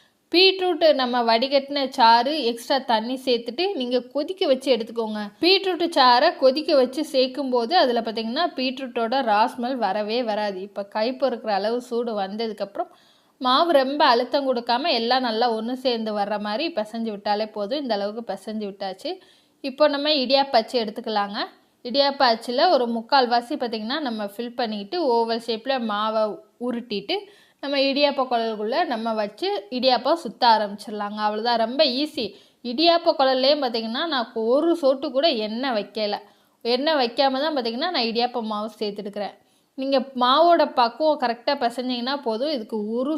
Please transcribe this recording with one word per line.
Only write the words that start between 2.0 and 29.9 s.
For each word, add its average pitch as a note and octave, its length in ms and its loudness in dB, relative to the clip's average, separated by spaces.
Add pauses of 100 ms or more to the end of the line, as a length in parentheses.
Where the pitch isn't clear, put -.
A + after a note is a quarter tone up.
எக்ஸ்ட்ரா A#3 280 0 (140)
தண்ணி A3+ 240 0 (120)
சேர்த்துட்டு A#3+ 380 -2 (140)
நீங்க B3 200 -2 (160)
கொதிக்க D#4 360 -4
வச்சு C4 240 0
எடுத்துக்கோங்க. A3 460 -4 (220)
பீட்ரூட் F4+ 420 0 (120)
சாறை B3+ 320 6 (120)
கொதிக்க C4+ 300 2 (100)
வச்சு C4 220 -2 (100)
சேர்க்கும் C4 420 -2
போது A#3+ 280 0
அதுல A#3+ 240 2
பார்த்திங்கன்னா A3+ 380 -4 (140)
பீட்ரூட்டோட B3+ 720 -2
ரா G#3 100 4 (140)
ஸ்மெல் B3+ 320 -6
வரவே G#3 340 -2 (120)
வராது. G#3 360 -4
இப்போ G3+ 180 -10 (120)
கை A3 100 0 (160)
பொறுக்கிற A3+ 380 -2
அளவு A3+ 180 -2 (100)
சூடு A#3 320 -4
வந்ததுக்கப்புறம் G#3 720 -6 (560)
மாவு D#4 340 4
ரொம்ப C#4+ 320 2
அழுத்தம் B3+ 380 2
கொடுக்காம A#3+ 480 0
எல்லாம் B3 300 2
நல்லா A3+ 280 0
ஒண்ணு A3+ 200 -4 (100)
சேர்ந்து A3+ 340 0
வர்ற G3+ 180 -2 (100)
மாதிரி A#3 180 -2 (120)
பிசைஞ்சு A3+ 360 -4
விட்டாலே G#3 420 -2
போதும். G#3+ 280 -4
இந்த A3 140 0
அளவுக்கு G#3 340 -6
பிசைஞ்சு G#3 380 -8
விட்டாச்சு. G3 420 -8 (520)
இப்போ C#4 200 2 (120)
நம்ம D4 180 0 (100)
இடியாப்ப C4+ 380 4
அச்சு A#3+ 220 -4
எடுத்துக்கலாங்க. G#3+ 560 -4 (480)
இடியாப்ப C#4 340 2 (120)
அச்சுல B3+ 420 0
ஒரு B3 80 2 (140)
முக்கால் A#3+ 360 2
வாசி A#3+ 220 -2
பார்த்திங்கன்னா A#3+ 440 -6 (100)
நம்ம G#3+ 260 -6
ஃபில் A#3+ 260 -8
பண்ணிக்கிட்டு G#3+ 340 -6 (220)
ஓவல் A3+ 300 -2
ஷேப்ல A#3 260 -2 (180)
மாவை G#3+ 320 0 (440)
உருட்டிட்டு A#3+ 480 -4 (460)
நம்ம C#4+ 140 -4 (100)
இடியாப்ப C#4 440 2
குழலுக்குள்ள A3+ 500 -2 (100)
நம்ம A3+ 300 -4
வச்சு G#3+ 280 -4 (280)
இடியாப்பம் B3+ 480 2